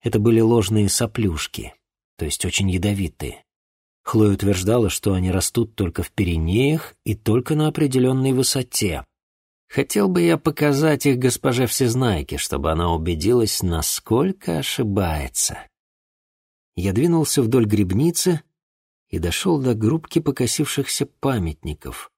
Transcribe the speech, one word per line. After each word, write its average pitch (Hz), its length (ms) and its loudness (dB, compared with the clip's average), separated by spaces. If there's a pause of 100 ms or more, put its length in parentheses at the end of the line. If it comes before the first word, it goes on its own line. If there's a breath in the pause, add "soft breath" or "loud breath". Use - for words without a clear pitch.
Это 110 160 0
были 113 220 4
ложные 110 480 4
соплюшки, 92 840 -4 (420)
то - 80 -6
есть - 200 -6
очень 95 260 0
ядовитые. 92 720 -4 (640)
Хлоя 107 280 4
утверждала, 98 540 0
что 98 260 -2
они 92 180 0
растут 107 420 -2
только 90 300 -2
в - 80 -14
Пиренеях 95 840 0 (100)
и 107 120 -2
только 123 400 0
на 156 100 2
определенной 131 640 2
высоте. 123 720 -2 (640)
"Хотел 196 400 0
бы 180 140 2
я 170 160 4
показать 147 680 0
их 135 120 2
госпоже 127 480 0
Всезнайке, 113 720 0
чтобы 73 320 -2
она 85 240 2
убедилась, 90 680 0
насколько 120 960 -2
ошибается". 95 1000 -2 (1160)
Я 92 160 -2
двинулся 151 500 2
вдоль 117 240 4
грибницы 107 760 0 (680)
и 85 100 -6
дошел 135 420 0
до 127 140 0
группки 123 460 0
покосившихся - 880 -2
памятников. 80 1120 -6